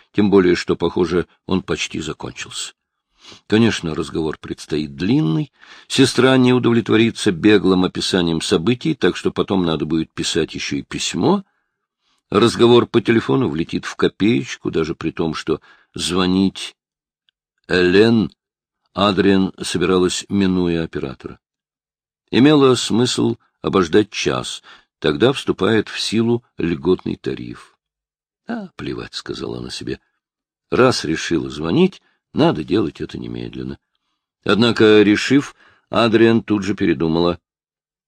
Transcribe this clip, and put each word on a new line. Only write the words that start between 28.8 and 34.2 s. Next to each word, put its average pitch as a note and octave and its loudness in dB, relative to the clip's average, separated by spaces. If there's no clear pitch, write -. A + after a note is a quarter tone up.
сказала - -10
она B1 -12
себе, — B1 -10
«раз A#2+ 2
решила D2+ -4
звонить, E2+ 0
надо C3+ 0
делать D#2+ -4
это - -12
немедленно». A#1+ -10